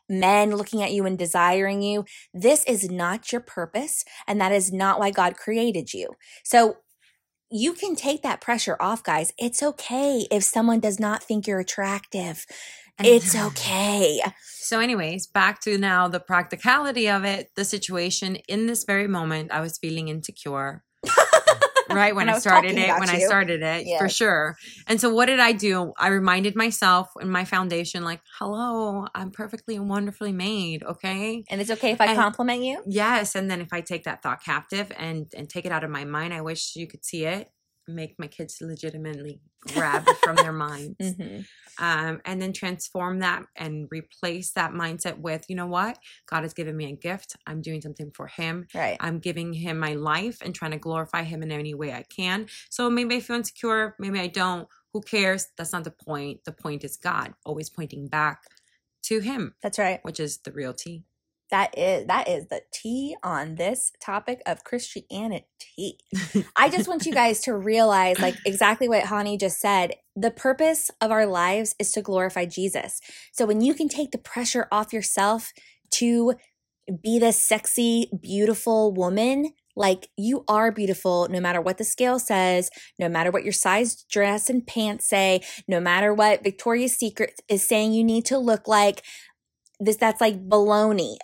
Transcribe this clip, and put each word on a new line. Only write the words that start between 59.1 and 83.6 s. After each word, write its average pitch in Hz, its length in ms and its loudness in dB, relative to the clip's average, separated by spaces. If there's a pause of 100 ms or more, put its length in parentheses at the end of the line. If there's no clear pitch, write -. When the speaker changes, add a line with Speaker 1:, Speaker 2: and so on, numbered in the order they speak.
Speaker 2:
him." 214 420 -6
Speaker 1:
That's 202 160 -6
right. 190 240 0
Speaker 2:
Which - 180 -10
is 147 200 -8
the 139 120 -16
real 135 220 -8
tea. 170 300 -14 (460)
Speaker 1:
That - 280 0
is, 185 300 0
that - 200 0
is 175 200 -4
the - 160 -8 (100)
tea 269 500 -6
on 160 320 -6
this 196 460 -2
topic 214 440 -6
of 254 200 -6
Christianity. 202 1300 -10 (200)
Speaker 2:
<laughs> 180 400 -2
Speaker 1:
I 247 100 8
just 359 220 0
want 330 160 -2
you 320 80 -2
guys 233 300 4
to 240 120 -2
realize, 196 640 4
like, 180 160 2 (100)
exactly 214 440 2
what 220 160 4
Hani 208 340 -2
just 190 220 -2
said. 196 320 2 (200)
The 220 160 0
purpose 311 720 2
of 220 100 2
our 220 160 4
lives 190 540 0
is 196 140 -2
to 214 80 -2
glorify 185 460 0
Jesus. 185 520 -6 (320)
So 240 140 0
when 214 160 2
you 269 120 4
can 311 140 -2
take 294 240 -4
the 247 60 -4
pressure 240 560 -4
off 214 180 0
yourself 214 640 0 (380)
to 233 420 4 (680)
be 226 160 2
this 226 240 4
sexy, 233 680 2 (120)
beautiful 214 720 2
woman, 226 600 0 (200)
like, 190 440 0
you 233 320 -2
are 214 200 4
beautiful 185 600 0
no 180 100 -2
matter 175 220 0
what 185 160 -2
the 220 80 -6
scale 247 340 2
says, 180 500 2 (300)
no 175 80 0
matter 170 240 2
what 190 140 -2
your 202 80 -2
size 214 560 0